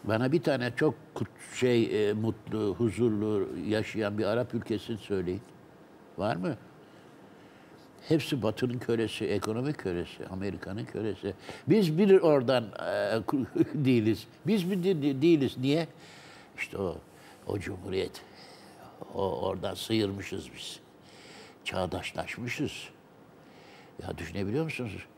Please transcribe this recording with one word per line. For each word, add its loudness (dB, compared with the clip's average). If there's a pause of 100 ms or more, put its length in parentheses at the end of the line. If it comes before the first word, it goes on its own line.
Bana 2
bir 2
tane 2
çok 2 (220)
kut-, -8
şey, 4
e, 0
mutlu, -2
huzurlu 2 (200)
yaşayan 0
bir 0
Arap 0
ülkesini -4
söyleyin. -2 (760)
Var 0
mı? -4 (1500)
Hepsi 2
Batı'nın -2
kölesi, -2
ekonomik -2
kölesi, -6
Amerika'nın -6
kölesi. -6 (340)
Biz 6
bir 8
oradan, 4
e, -2 (100)
ku-, 0 (280)
<laughs> 0
değiliz. 4 (200)
Biz 2
bir 0
de-, 2
de-, 0
değiliz. 6
Niye? 2 (680)
İşte -8
o, -4 (500)
o -2
cumhuriyet. -6 (920)
O, -2
oradan -4
sıyırmışız -2
biz. -14 (840)
Çağdaşlaşmışız. -4 (1300)
Ya -8
düşünebiliyor -4
musunuz? -6 (260)